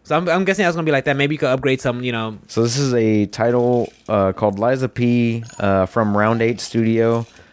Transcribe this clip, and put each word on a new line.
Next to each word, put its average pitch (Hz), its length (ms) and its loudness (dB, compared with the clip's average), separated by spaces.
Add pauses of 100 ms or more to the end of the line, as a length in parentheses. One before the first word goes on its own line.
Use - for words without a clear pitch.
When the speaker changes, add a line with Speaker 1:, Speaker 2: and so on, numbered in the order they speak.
Speaker 1:
So 151 120 -2
I'm, 175 120 -2
I'm 180 160 0
guessing 190 200 0
that's 175 120 0
gonna 165 100 -4
be 156 60 2
like 135 140 0
that. 143 100 2
Maybe 143 180 0
you 147 60 -4
could 147 80 0
upgrade 131 320 0
some, 123 240 -4
you 123 80 -4
know. 113 340 -6
Speaker 2:
So - 160 -2
this 117 160 0
is 135 160 0
a 110 320 2
title, 120 680 0 (160)
uh, 98 260 2
called 101 260 0
Lies 127 220 0
of 127 120 -4
P, 120 480 0 (160)
uh, 98 280 2
from 107 300 0
Round 110 260 2
Eight 113 180 0
Studio. 113 640 0 (260)